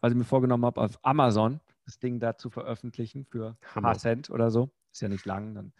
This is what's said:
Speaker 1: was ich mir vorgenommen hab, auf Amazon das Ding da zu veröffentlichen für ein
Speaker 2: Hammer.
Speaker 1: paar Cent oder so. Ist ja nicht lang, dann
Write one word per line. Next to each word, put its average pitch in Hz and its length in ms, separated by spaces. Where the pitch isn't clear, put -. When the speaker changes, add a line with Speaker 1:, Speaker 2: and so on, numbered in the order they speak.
Speaker 1:
was 120 120
ich 120 60
mir 123 60
vorgenommen 123 400
hab, 120 140
auf 107 240
Amazon 127 580
das - 120
Ding 123 220
da 113 160
zu - 140
veröffentlichen 120 760
für 113 240
ein - 260
Speaker 2:
Hammer. 110 140
Speaker 1:
paar 110 100
Cent 120 320
oder 117 200
so. 120 200
Ist - 100
ja 107 60
nicht 98 180
lang, 104 280
dann 101 260